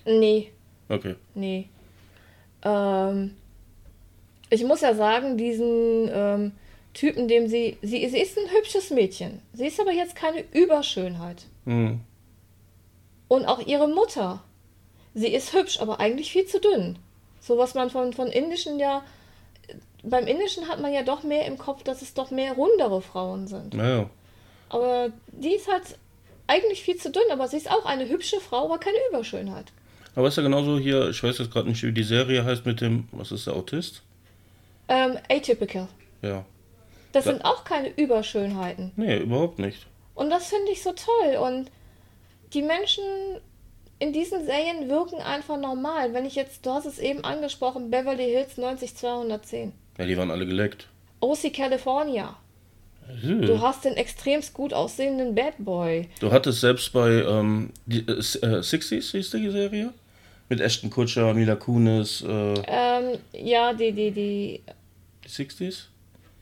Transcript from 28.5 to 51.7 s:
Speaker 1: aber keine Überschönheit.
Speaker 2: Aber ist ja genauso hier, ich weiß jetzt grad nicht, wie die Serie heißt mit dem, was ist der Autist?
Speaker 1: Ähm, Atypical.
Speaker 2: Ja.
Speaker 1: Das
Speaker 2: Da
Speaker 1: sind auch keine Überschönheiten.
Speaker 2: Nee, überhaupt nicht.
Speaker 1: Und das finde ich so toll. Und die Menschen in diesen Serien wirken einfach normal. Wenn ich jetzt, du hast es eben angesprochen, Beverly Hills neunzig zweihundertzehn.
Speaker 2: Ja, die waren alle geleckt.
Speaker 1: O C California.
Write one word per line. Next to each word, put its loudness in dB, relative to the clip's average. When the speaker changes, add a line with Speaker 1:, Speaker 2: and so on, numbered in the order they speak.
Speaker 1:
aber 0
keine 0
Überschönheit. -6
Speaker 2:
Aber 4
ist -2
ja 2
genauso 2
hier, 2
ich -6
weiß 0
jetzt -4
grad 0
nicht, 0
wie 0
die 2
Serie 2
heißt -2
mit -2
dem, 0
was -10
ist -8
der -2
Autist? -6
Speaker 1:
Ähm, 2
Atypical. 0
Speaker 2:
Ja. -4
Speaker 1:
Das 4
Speaker 2:
Da 4
Speaker 1:
sind -2
auch 0
keine -2
Überschönheiten. -2
Speaker 2:
Nee, 2
überhaupt 0
nicht. -6
Speaker 1:
Und -2
das 0
finde 0
ich -6
so -2
toll. 2
Und -2
die 0
Menschen 0
in -2
diesen -2
Serien -2
wirken 0
einfach -4
normal. -2
Wenn -2
ich -6
jetzt, -6
du -2
hast -2
es -10
eben -2
angesprochen, -4
Beverly 0
Hills 0
neunzig -6
zweihundertzehn. -6
Speaker 2:
Ja, -2
die 0
waren 0
alle -4
geleckt. -2
Speaker 1:
O 2
C -2
California. -2